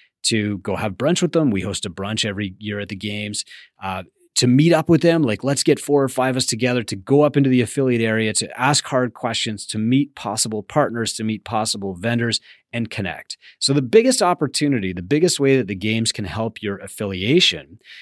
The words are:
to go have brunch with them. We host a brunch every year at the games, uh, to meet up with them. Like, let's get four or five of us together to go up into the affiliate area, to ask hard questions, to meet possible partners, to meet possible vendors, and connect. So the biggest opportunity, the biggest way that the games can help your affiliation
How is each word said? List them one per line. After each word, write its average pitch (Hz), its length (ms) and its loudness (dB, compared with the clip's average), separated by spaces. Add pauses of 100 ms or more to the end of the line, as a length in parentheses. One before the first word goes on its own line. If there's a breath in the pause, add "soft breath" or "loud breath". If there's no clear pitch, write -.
(240 soft breath)
to 104 360 -2
go 95 160 -6
have 98 180 -6
brunch 160 300 0
with 165 80 -2
them. 156 180 2
We 98 120 0
host 98 260 -6
a - 20 -8
brunch 98 340 -6
every 101 360 -4
year 104 200 -6
at 101 100 -10
the 107 60 -10
games, 104 480 -8 (400 loud breath)
uh, 95 200 -6 (320)
to 123 120 4
meet 147 240 6
up 156 160 2
with 165 140 6
them. 165 200 4
Like, 110 220 0
let's 139 180 0
get 143 180 4
four 143 220 2
or 135 60 2
five 131 240 0
of 127 60 -2
us 127 80 -2
together 123 380 0
to 104 120 -8
go 135 280 4
up 147 120 2
into 139 140 4
the 127 120 4
affiliate 123 400 0
area, 110 320 2
to 92 260 -4
ask 127 260 2
hard 127 280 0
questions, 113 540 -6
to 107 100 -6
meet 123 380 2
possible 107 480 -4
partners, 117 500 0
to 110 120 -6
meet 107 180 -4
possible 107 500 -4
vendors, 117 460 -2 (320 soft breath)
and 117 180 -6
connect. - 480 -8 (220 loud breath)
So 135 140 0
the 143 80 2
biggest 226 400 4
opportunity, 139 720 0
the 90 80 -6
biggest 151 360 0
way 135 200 4
that 107 100 -2
the 101 80 -6
games 110 380 -2
can 104 100 -8
help 107 400 -6
your 98 140 -4
affiliation 98 1000 -2 (220 loud breath)